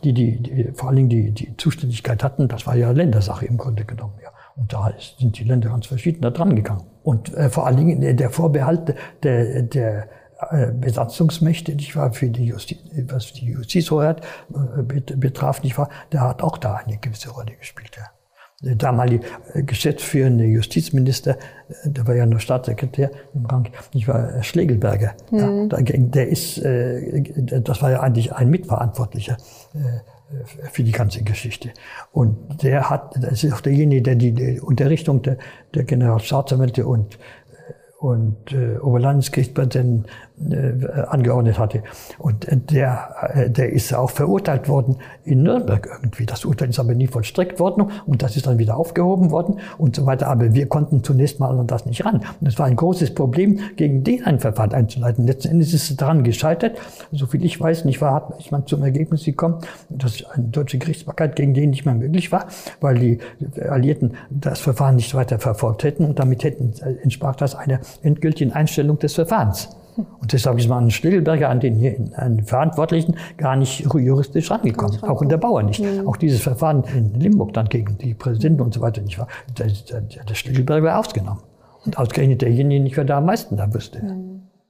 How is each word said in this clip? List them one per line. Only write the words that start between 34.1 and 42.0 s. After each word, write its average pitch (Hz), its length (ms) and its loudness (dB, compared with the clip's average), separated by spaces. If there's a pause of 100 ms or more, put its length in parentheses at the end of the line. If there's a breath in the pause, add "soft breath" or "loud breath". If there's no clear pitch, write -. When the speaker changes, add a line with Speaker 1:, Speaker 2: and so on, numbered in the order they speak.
Speaker 1:
die, 120 160 4
die 127 300 -2
Unterrichtung 139 640 2
der, 135 140 -2 (360 loud breath)
der 143 100 0
Generalstaatsanwälte 123 1040 2
und, 113 300 0 (840 loud breath)
und, 113 540 -2
äh, 120 260 -2
Oberlandesgerichtspräsidenten, 127 1300 2 (440 loud breath)
äh, 127 380 -2 (200)
angeordnet 120 520 2
hatte. 110 240 0 (340 loud breath)